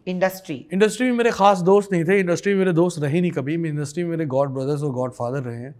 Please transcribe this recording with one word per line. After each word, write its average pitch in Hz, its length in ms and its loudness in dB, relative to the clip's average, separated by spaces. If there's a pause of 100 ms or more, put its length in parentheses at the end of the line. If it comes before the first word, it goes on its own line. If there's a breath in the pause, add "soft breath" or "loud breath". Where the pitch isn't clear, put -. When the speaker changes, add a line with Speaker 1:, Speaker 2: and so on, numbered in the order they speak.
Speaker 1:
इंडस्ट्री। 180 640 -4
Speaker 2:
इंडस्ट्री 214 380 2
में 240 60 0
मेरे 233 140 2
खास 196 280 4
दोस्त 202 320 4
नहीं 165 140 0
थे, 196 140 4
इंडस्ट्री 175 340 0
में 190 60 2
मेरे 185 140 2
दोस्त 170 260 2
रहे 151 220 0
नहीं 175 100 0
कभी। 147 260 -4
मैं, 165 120 -4
इंडस्ट्री 147 340 -6
में 170 60 -4
मेरे 165 160 -4
गॉड 135 240 0
ब्रदर्स 139 340 -4
और 147 80 -2
गॉड 127 200 -4
फादर 123 280 -6
रहे 120 180 -8
हैं। 131 220 -14